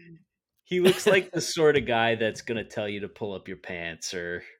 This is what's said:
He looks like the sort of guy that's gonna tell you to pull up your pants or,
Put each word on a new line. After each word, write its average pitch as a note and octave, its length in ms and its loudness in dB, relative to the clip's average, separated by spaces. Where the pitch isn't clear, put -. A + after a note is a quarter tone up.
He F#3 140 -2
looks F#3 260 4
like G3 280 4
the E3 80 -4
sort D3+ 360 4
of B2+ 80 2
guy A#2 300 2
that's G#2+ 280 -2
gonna A2 200 -4
tell G#2 260 -6
you G#2 120 -6
to G2+ 80 -8
pull G2+ 260 -8
up F#2 140 -12
your F#2+ 80 -10
pants E2+ 580 -10
or, F2 300 -6